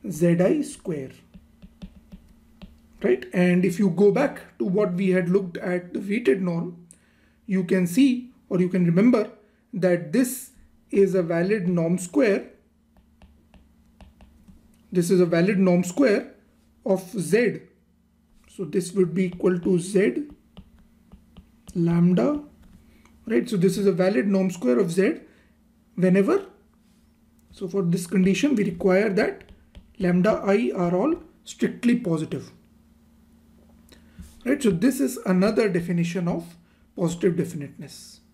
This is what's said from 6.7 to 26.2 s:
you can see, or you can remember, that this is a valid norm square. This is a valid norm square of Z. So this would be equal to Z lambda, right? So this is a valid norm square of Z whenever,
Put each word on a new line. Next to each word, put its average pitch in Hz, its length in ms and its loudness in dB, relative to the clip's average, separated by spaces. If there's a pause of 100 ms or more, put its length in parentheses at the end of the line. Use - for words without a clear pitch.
you 190 200 -2
can 180 220 0
see, 247 440 0 (180)
or 190 100 0
you 180 100 2
can 180 160 0
remember, 233 440 4 (440)
that 175 400 0
this 247 380 -2 (400)
is 196 220 2
a 185 80 0
valid 175 460 -2
norm 175 300 0
square. 233 520 0 (2500)
This 175 180 0
is 185 120 4
a 180 40 6
valid 175 320 2
norm 185 260 4
square 233 500 0 (520)
of 190 160 0 (160)
Z. 190 440 0 (880)
So 196 160 -12
this 175 260 -4
would 180 240 0
be 185 100 0
equal 180 340 -2
to 185 200 0
Z 202 480 -2 (1500)
lambda, 180 680 2 (840)
right? - 240 -2
So 214 80 -2
this 190 200 2
is 202 100 0
a 196 40 2
valid 196 360 0
norm 190 240 0
square 247 260 0
of 180 140 0
Z 190 300 0 (760)
whenever, 196 500 2 (1040)